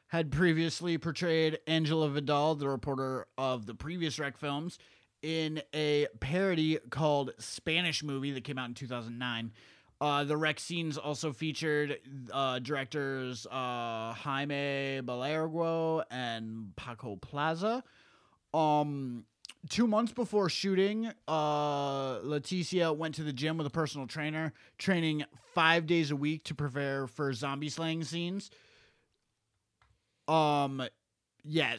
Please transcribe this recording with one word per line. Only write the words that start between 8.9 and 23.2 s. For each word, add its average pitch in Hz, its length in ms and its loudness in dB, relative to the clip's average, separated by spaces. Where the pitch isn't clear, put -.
nine. 117 340 -4
Uh, 143 240 2
the 147 140 0
Wreck 156 220 0
scenes 165 380 -2
also 151 360 -4
featured, 151 640 0
uh, 131 280 0
directors, 131 880 -4
uh, 120 680 -4
Jaime 139 920 -2
Balergo 160 1080 0
and 113 640 -6
Paco 113 400 -8
Plaza. 165 680 0
Um, 147 680 2
two 233 180 4
months 220 260 4
before 208 360 2
shooting, 202 600 2
uh, 143 920 2
Leticia 160 760 0
went 156 200 -2
to 160 80 -6